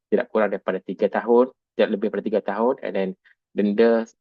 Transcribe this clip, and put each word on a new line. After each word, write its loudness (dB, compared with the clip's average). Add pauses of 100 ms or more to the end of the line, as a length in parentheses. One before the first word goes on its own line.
tidak -2
kurang 0
daripada -4
tiga -4
tahun, 2 (240)
tidak 2
lebih -4
daripada -6
tiga 0
tahun, -2
and -8
then -2 (440)
denda, 2 (120)